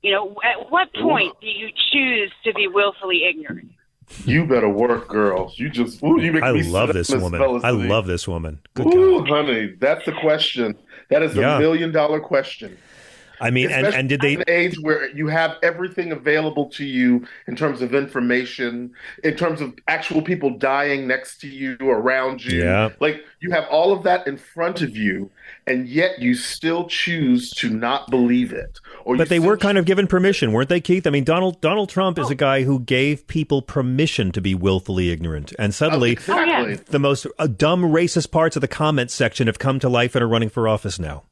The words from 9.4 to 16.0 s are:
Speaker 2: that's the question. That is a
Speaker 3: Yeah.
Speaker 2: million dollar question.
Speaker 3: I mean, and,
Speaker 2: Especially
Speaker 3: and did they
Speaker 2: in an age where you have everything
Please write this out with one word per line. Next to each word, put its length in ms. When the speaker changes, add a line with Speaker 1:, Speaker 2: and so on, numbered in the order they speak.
Speaker 2:
that's 260
the 80
question. 640
That 140
is 160
a 20
Speaker 3:
Yeah. 180
Speaker 2:
million 320
dollar 300
question. 560
Speaker 3:
I 100
mean, 160
and, 200
Speaker 2:
Especially 140
Speaker 3:
and 80
did 120
they 140
Speaker 2:
in 80
an 60
age 320
where 300
you 160
have 360
everything 500